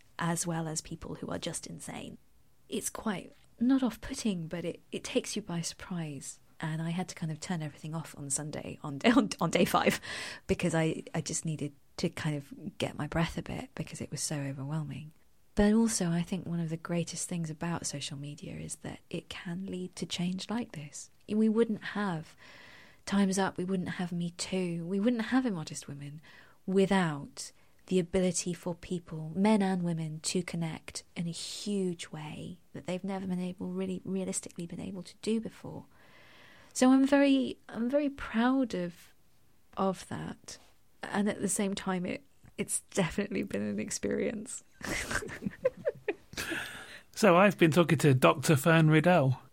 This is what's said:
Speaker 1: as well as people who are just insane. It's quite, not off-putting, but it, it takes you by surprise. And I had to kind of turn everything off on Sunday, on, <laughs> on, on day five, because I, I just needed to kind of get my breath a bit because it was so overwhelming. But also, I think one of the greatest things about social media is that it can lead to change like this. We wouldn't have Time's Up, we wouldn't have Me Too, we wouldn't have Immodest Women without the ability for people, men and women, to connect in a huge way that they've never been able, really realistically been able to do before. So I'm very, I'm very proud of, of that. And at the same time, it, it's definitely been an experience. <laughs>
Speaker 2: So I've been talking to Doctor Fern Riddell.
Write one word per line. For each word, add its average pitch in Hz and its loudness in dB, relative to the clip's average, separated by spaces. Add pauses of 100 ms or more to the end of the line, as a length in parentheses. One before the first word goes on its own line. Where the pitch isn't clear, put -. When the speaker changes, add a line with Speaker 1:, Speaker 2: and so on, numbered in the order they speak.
(200)
Speaker 1:
as 170 0
well 165 -2
as 156 -4
people - -10
who 175 -8
are 175 -4
just 170 -6
insane. - -12 (520)
It's - -4
quite, - -6 (280)
not 262 4
off-putting, 208 -2
but 170 -8
it, - -6 (100)
it - -6
takes - -2
you 208 -4
by 170 -4
surprise. 156 -8 (220)
And 160 -4
I 165 -2
had 175 -2
to - -12
kind 160 -4
of 151 -10
turn 170 -4
everything 151 -8
off 160 -8
on 143 -8
Sunday, - -6
on, 139 -8
<laughs> 240 8
on, 220 4 (120)
on 170 2
day 170 6
five, - 4 (480)
because 180 0
I, 160 2 (100)
I 165 -2
just - -4
needed 147 -4 (240)
to 175 0
kind 151 -2
of - -10
get - -4
my 151 -4
breath 165 0
a - -6
bit - -8
because - -8
it - -8
was 147 -6
so 156 -4
overwhelming. 143 -6 (440)
But 208 6
also, 220 4
I 170 2
think 175 -4
one 170 -2
of 160 -2
the 165 -4
greatest 170 -4
things 170 -4
about 170 -4
social 143 -6
media 147 -10
is 160 -10
that 147 -10 (100)
it 170 -8
can 185 -8
lead 185 -8
to 180 -4
change 180 -4
like 226 -4
this. - -12 (200)
We 220 4
wouldn't 220 2 (100)
have 180 -4 (680)
Time's 196 4
Up, 190 0
we 180 -2
wouldn't 180 -2
have 175 -4
Me 175 -2
Too, 170 -2
we 196 0
wouldn't 226 2
have 254 4
Immodest 160 -4
Women 143 -10 (440)
without 185 2 (360)
the 185 4
ability 180 0
for 175 -6
people, 160 -8
men 202 6
and 190 2
women, 160 -2
to - 0
connect 170 -6 (120)
in 170 -4
a 165 -4
huge 185 -4
way 160 -10 (160)
that 139 -12
they've 180 -4
never 190 -4
been 180 -2
able, 180 -6
really 185 -4
realistically 185 -6
been 170 -10
able 185 -8
to - -18
do 226 0
before. - -12 (880)
So 254 8
I'm 269 8
very, 269 6 (120)
I'm 233 -2
very 285 2
proud 254 2
of, 175 -6 (640)
of 190 0
that. - -10 (460)
And 202 0
at - -4
the 202 0
same 196 0
time, 185 -2
it, - -6 (340)
it's - -2 (120)
definitely 202 0
been 202 -4
an 208 -4
experience. - -4 (200)
<laughs> - -4 (2250)
Speaker 2:
So 180 8
I've 196 8
been 165 8
talking 165 6
to 143 8
Doctor 151 6
Fern 160 6
Riddell. 156 6 (140)